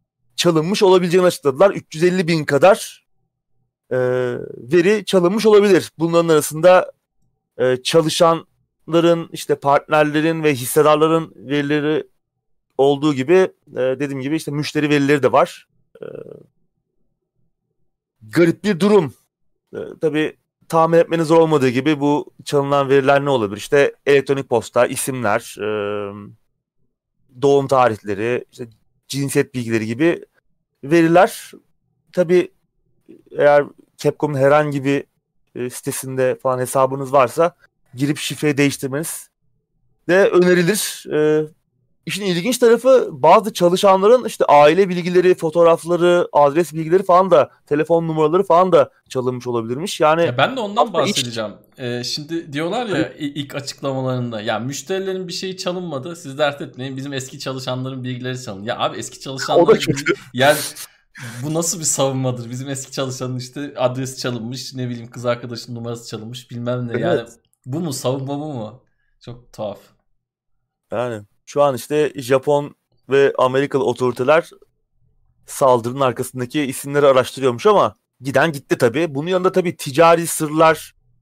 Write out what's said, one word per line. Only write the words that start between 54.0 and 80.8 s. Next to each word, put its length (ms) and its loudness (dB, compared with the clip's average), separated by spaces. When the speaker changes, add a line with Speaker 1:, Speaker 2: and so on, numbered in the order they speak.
Speaker 2:
"Ya 180 -4
müşterilerin 680 -8
bir 60 -12
şeyi 240 -10
çalınmadı, 580 -8
siz 220 -16
dert 240 -2
etmeyin, 360 -10
bizim 160 -10
eski 260 -10
çalışanların 640 -8
bilgileri 380 -8
çalındı." 260 -12
Ya 120 -6
abi 180 -4
eski 180 -14
Speaker 1:
O 40 -20
da 40 -20
Speaker 2:
çalışanların 560 2
Speaker 1:
kötü. 260 -4
Speaker 2:
bil-, 100 -2
yani 240 4
bu 100 -6
nasıl 260 -4
bir 60 -8
savunmadır? 640 -2
Bizim 200 -10
eski 220 -10
çalışanın 460 -8
işte 400 -12
adresi 400 -4
çalınmış, 560 -8
ne 160 -8
bileyim 200 -12
kız 160 -12
arkadaşının 500 -8
numarası 320 -12
çalınmış, 440 -14
bilmem 360 -6
ne. 120 -4
Yani 200 0
Speaker 1:
Evet. 200 -14
Speaker 2:
bu 140 -6
mu? 140 -6
Savunma 460 -4
bu 140 -10
mu? 300 -12
Çok 340 -20
tuhaf. 260 -10
Speaker 1:
Yani 340 -6
şu 140 2
an 120 2
işte 400 -2
Japon 600 0
ve 280 4
Amerikalı 460 0
otoriteler 680 0
saldırının 540 0
arkasındaki 600 -4
isimleri 460 0
araştırıyormuş 580 2
ama 300 4
giden 300 0
gitti 260 -6
tabii. 380 0
Bunun 120 -6
yanında 240 0
tabii 240 -2
ticari 520 2
sırlar, 680 0